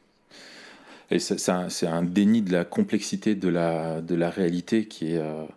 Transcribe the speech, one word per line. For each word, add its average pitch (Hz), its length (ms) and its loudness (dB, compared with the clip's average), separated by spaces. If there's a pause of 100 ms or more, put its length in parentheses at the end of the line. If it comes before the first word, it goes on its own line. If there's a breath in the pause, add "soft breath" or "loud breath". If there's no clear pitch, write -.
(1080 loud breath)
Et 90 100 4
c'est, - 200 -2
c'est - 120 0
un, 90 160 0
c'est 90 200 -4
un 85 160 0
déni 101 380 4
de 92 120 -2
la 87 100 4
complexité 101 720 0
de 92 140 0
la, 82 520 0
de 85 140 -4
la 85 140 2
réalité 90 580 0
qui 80 260 -6
est, 85 40 2
euh, 78 260 -6 (140)